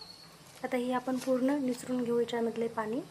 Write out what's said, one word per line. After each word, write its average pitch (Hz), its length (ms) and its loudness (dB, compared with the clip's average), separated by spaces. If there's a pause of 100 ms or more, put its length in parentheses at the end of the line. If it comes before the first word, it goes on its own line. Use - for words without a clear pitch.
(640)
आता 254 120 -2
ही 247 160 0
आपण 254 260 0
पूर्ण 262 420 4
निचरून 254 440 0
घेऊ, 233 160 2
याच्यामधले 233 500 0
पाणी 226 300 -2 (100)